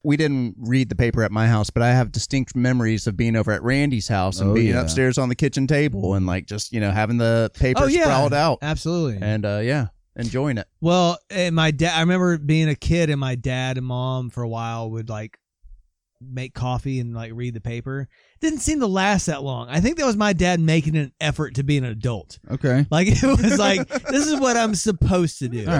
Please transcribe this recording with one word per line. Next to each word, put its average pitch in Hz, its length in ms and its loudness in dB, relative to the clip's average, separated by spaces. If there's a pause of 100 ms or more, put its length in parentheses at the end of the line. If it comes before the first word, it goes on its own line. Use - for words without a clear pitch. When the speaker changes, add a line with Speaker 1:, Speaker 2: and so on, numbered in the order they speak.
Speaker 1:
We 147 140 2
didn't 135 400 0
read 123 320 0
the - 60 -4
paper 113 280 2
at 95 80 0
my 110 160 2
house, 110 220 2
but 117 140 0
I 120 100 4
have 127 180 2
distinct 131 440 -4
memories 120 500 0
of 107 100 -2
being 117 200 0
over 110 160 0
at 95 100 -2
Randy's 131 460 0
house 95 340 0
and 98 80 2
Speaker 2:
Oh, 104 60 2
Speaker 1:
being 113 140 4
Speaker 2:
yeah. - 120 2
Speaker 1:
upstairs 123 380 0
on 131 100 0
the 120 60 -2
kitchen 135 320 0
table 117 480 0
and, 95 100 0
like, 90 220 -2
just, 104 260 -8
you 117 60 -2
know, 101 100 2
having 107 280 0
the 113 360 2
paper 131 300 2
Speaker 3:
Oh, 269 40 4
yeah. 330 180 2
Speaker 1:
sprawled 135 280 2
out. 147 300 2
Speaker 3:
Absolutely. 156 580 -4
Speaker 1:
And, 104 240 -2
uh, 104 180 -2
yeah, 127 240 -2 (280)
enjoying 123 420 -4
it. 101 100 -8 (120)
Speaker 3:
Well, 170 400 2 (100)
and 180 260 -2
my 160 140 2
da-, 160 260 0
I 165 60 0
remember 180 380 2
being 156 280 2
a 147 80 0
kid 165 360 0
and 143 80 -2
my 131 160 -4
dad 127 420 -4
and 127 80 -6
mom 127 460 -4
for 123 100 -8
a 117 80 -4
while 113 400 -6
would, 113 180 -8
like, 110 300 -10 (840)
make 131 300 -10
coffee 127 460 -4
and, 120 160 -6
like, 113 180 -10
read 120 220 -6
the 113 60 -8
paper. 127 460 -8 (340)
Didn't 311 180 -2
seem 311 220 0
to 247 60 2
last 190 380 2
that 143 160 -4
long. 123 280 -6
I 143 120 0
think 285 160 2
that 302 80 0
was 233 100 2
my 208 180 2
dad 180 260 2
making 160 360 2
an 147 240 0
effort 147 360 -2
to 135 80 0
be 143 160 2
an 131 40 -2
adult. 110 540 -6 (120)
Speaker 2:
Okay. 131 420 2
Speaker 3:
Like, 170 160 4
<laughs> - 160 4
it - 0 -
was 269 340 4
like, 202 300 2
Speaker 2:
<laughs> 285 220 -6
Speaker 3:
"This 285 180 2
is 302 120 0
what 254 160 2
I'm 226 200 2
supposed 180 640 0
to 127 100 -6
do." 113 180 -6
Speaker 2:
All 170 120 0